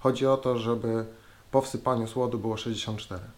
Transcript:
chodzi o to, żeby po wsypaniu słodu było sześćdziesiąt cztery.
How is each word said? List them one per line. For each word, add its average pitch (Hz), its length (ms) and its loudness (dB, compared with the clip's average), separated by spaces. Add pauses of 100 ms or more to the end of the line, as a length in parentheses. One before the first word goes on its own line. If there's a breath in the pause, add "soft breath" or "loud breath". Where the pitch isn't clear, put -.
chodzi 131 260 2
o 135 100 6
to, 127 220 0
żeby 113 480 0 (440 loud breath)
po 135 100 6
wsypaniu 123 460 0
słodu 120 320 -2
było 110 180 -2
sześćdziesiąt 107 420 -4
cztery. 92 260 -10 (140)